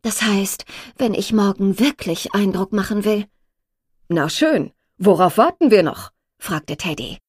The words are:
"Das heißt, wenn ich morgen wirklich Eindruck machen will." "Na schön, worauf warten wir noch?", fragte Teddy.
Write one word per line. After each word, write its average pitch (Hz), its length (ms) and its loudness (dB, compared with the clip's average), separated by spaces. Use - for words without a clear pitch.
"Das 226 200 -4
heißt, 196 420 -2
wenn 226 180 -2
ich - 180 -4
morgen 196 460 0
wirklich 226 540 -2
Eindruck 190 400 0
machen 208 320 -2
will." 208 220 0
"Na 160 200 0
schön, 277 440 0
worauf 185 400 4
warten 302 340 4
wir 202 120 6
noch?", - 280 -4
fragte 151 380 -6
Teddy. 147 420 -8